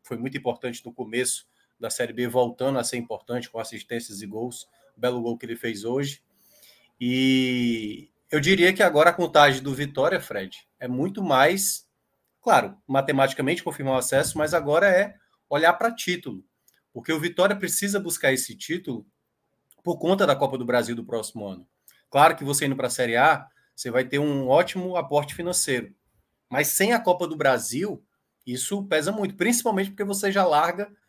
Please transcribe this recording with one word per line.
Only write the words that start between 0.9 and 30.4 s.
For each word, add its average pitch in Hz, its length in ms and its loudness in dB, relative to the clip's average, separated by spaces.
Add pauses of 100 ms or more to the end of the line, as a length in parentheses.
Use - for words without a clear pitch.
começo 120 560 -6 (320)
da 113 80 -8
Série 113 240 -6
B, 123 140 -4
voltando 127 520 0
a 120 60 -2
ser 123 140 -6
importante 117 500 -8
com 113 100 -12
assistências 110 600 -10
e 107 60 -12
gols, 117 420 -10 (260)
o - 60 -14
belo 123 220 -2
gol 117 160 -4
que - 80 -14
ele 113 100 -8
fez 110 260 -8
hoje. 139 400 -6 (800)
E 123 1080 0 (200)
eu 156 80 0
diria 175 360 4
que 208 80 2
agora 160 260 6
a 170 60 2
contagem 147 480 6
do 135 120 -4
Vitória, 143 460 -2
Fred, - 480 -10 (100)
é 131 80 -12
muito 160 360 -4
mais, 165 640 2 (540)
claro, 127 340 4 (100)
matematicamente 135 800 0
confirmar 139 300 -4
o 131 40 2
acesso, 135 380 0
mas 151 160 0
agora 165 380 2
é 196 240 2 (340)
olhar 160 240 4
pra 226 180 0
título, 180 540 -6 (480)
porque 123 220 -4
o 160 40 -2
Vitória 175 380 2
precisa 196 420 -2
buscar 165 320 0
esse 127 240 -2
título 135 520 -8 (760)
por 170 160 -4
conta 190 280 2
da 139 100 4
Copa 135 220 -2
do 120 80 -6
Brasil 120 280 0
do 117 80 -10
próximo 110 440 -6
ano. 95 200 -12 (440)
Claro 151 240 6
que - 80 -12
você 143 220 -2
indo 139 100 0
pra 127 140 -4
Série 117 300 0
A, 147 280 4 (300)
você - 140 -10
vai 127 120 0
ter 127 160 -2
um 143 300 -2
ótimo 180 480 2
aporte 147 380 -2
financeiro, 151 600 -4 (540)
mas 143 200 0
sem 214 260 2
a 240 40 2
Copa 180 300 0
do 156 80 -8
Brasil, 143 640 0 (440)
isso 127 380 -6
pesa 160 280 0
muito, 208 240 -4
principalmente 202 540 0
porque 202 140 -6
você 196 280 -2
já 196 100 2